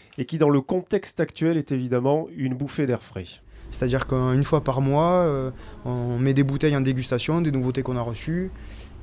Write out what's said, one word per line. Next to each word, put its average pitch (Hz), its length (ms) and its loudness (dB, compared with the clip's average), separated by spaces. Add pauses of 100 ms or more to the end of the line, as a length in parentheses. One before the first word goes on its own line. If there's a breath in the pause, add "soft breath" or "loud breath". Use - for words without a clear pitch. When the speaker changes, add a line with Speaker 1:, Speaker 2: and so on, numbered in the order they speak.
(180 loud breath)
Speaker 1:
et - 80 -2
qui, 160 120 -4
dans 147 120 6
le 143 100 6
contexte 185 600 -2
actuel, 160 340 0
est 147 160 -2
évidemment 127 640 2
une 131 200 -2
bouffée 143 320 -2
d'air 120 160 0
frais. 92 200 -10 (460 loud breath)
Speaker 2:
C'est-à-dire 127 360 0
qu'une 127 380 2
fois 147 180 2
par 135 200 0
mois, 156 380 4
euh, 135 320 0 (340 loud breath)
on 123 320 -2
met 135 160 4
des 139 100 4
bouteilles 143 320 2
en 135 60 2
dégustation, 131 580 0
des 160 120 2
nouveautés 127 300 0
qu'on 123 140 -4
a 120 60 -2
reçues. 160 500 -4 (520 loud breath)